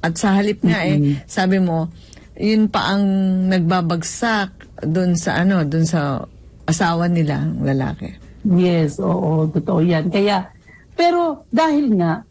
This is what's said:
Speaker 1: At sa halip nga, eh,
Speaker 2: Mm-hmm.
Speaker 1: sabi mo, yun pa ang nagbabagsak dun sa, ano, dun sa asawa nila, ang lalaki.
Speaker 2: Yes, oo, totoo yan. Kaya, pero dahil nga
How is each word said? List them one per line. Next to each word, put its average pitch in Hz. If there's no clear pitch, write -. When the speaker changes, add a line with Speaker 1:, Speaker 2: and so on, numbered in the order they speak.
Speaker 1:
At 170
sa 196
halip 208
nga, 175
eh, 147
Speaker 2:
Mm-hmm. 143
Speaker 1:
sabi 190
mo, 165
yun 214
pa 185
ang 202
nagbabagsak 185
dun 175
sa, 151
ano, 180
dun 160
sa 143
asawa 170
nila, 156
ang 156
lalaki. -
Speaker 2:
Yes, 175
oo, 175
totoo 160
yan. 165
Kaya, 196
pero 339
dahil 294
nga 175